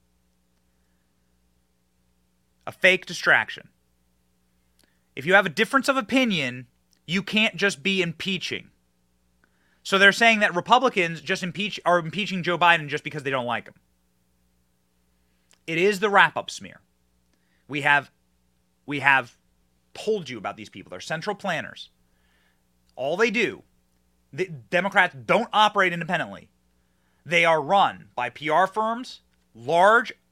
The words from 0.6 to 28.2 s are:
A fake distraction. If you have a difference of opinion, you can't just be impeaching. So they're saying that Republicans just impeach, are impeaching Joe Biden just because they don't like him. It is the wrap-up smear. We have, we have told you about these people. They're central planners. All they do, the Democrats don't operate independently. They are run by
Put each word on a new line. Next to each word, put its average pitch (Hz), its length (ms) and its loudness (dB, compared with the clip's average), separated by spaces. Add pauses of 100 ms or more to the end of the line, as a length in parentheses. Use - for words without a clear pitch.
A - 80 -12
fake 185 340 2
distraction. - 640 -2 (1500)
If 131 100 -10
you 180 80 2
have 196 120 6
a 185 40 -4
difference 220 380 0
of 269 80 0
opinion, 185 720 -2 (360)
you 180 200 -2
can't 214 320 -2
just 190 260 -2
be 190 200 -2
impeaching. 170 680 -8 (1120)
So 196 160 0
they're 196 140 8
saying 226 280 4
that 185 140 0
Republicans 175 640 2
just 170 220 -6
impeach, 185 420 -8
are 175 140 2
impeaching 175 460 -6
Joe 175 120 -2
Biden 165 300 4
just 143 160 -6
because 143 220 -12
they 135 60 -4
don't 131 140 -2
like 113 220 -6
him. - 80 -20 (1900)
It 160 100 -4
is 190 220 2
the 208 100 -2
wrap-up 165 420 4
smear. - 300 -18 (840)
We 143 140 -8
have, 143 320 2 (760)
we 143 140 -6
have 135 360 2 (560)
told 196 380 -6
you 120 80 -10
about 98 180 -8
these 104 120 -16
people. - 220 -18
They're 90 100 -14
central 165 340 -8
planners. 170 560 -8 (1040)
All 143 220 -6
they 233 160 2
do, 185 320 -2 (680)
the 156 140 -6
Democrats 175 680 -2 (100)
don't 202 260 0
operate 202 400 2
independently. 156 560 -6 (800)
They 170 180 2
are 165 160 4
run 143 540 0
by 123 160 -4